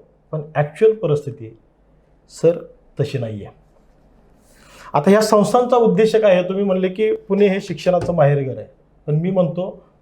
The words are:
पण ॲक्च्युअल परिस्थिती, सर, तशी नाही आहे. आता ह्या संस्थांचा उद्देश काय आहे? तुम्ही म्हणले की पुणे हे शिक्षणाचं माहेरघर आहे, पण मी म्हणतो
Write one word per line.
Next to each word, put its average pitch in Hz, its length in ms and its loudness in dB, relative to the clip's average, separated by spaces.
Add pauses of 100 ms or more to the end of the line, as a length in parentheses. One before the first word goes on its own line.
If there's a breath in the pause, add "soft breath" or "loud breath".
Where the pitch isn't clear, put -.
(300)
पण 151 100 -8 (140)
ॲक्च्युअल 214 400 0
परिस्थिती, 143 640 -6 (840)
सर, 170 160 2 (420)
तशी 135 180 -4
नाही 107 260 -10
आहे. - 100 -20 (1400 loud breath)
आता 151 180 0
ह्या 208 100 6
संस्थांचा 240 560 2
उद्देश 220 380 2
काय 214 180 4
आहे? 180 100 2
तुम्ही 190 220 -4
म्हणले 185 240 0
की 214 240 -2
पुणे 202 340 0
हे 196 140 0
शिक्षणाचं 180 540 -4
माहेरघर 143 440 0
आहे, 107 80 -16 (400)
पण 151 80 -2
मी 165 160 -2
म्हणतो 185 520 -4 (200 soft breath)